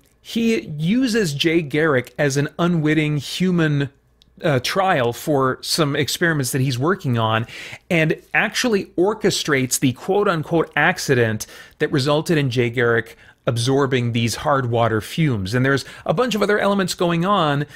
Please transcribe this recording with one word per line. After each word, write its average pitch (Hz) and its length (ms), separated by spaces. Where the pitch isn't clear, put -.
he 226 400
uses 208 560
Jay 160 300
Garrick 143 560
as 139 180
an 143 120
unwitting 156 580
human, 156 720
uh, 139 180
trial 165 520
for 131 500
some 147 340
experiments 147 560
that 139 80
he's 131 180
working 139 400
on, 110 280
and 160 320
actually 202 520
orchestrates 165 840
the 131 140
quote-unquote 175 800
accident 127 720
that 151 120
resulted 151 460
in 139 140
Jay 120 200
Garrick 117 460
absorbing 127 680
these 113 240
hard 135 340
water 113 300
fumes. 113 520
And 127 120
there's 135 200
a - 80
bunch 233 220
of 202 60
other 208 180
elements 202 340
going 170 300
on. 156 520